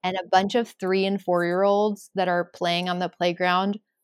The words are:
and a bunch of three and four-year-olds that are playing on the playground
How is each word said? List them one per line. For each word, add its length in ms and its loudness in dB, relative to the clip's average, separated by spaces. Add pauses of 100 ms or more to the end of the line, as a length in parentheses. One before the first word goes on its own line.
and 120 -4
a 160 -8
bunch 220 4
of 260 -2
three 260 0
and 160 -2
four-year-olds 920 0
that 120 0
are 280 0
playing 340 -2
on 100 -4
the 100 -4
playground 720 0 (240)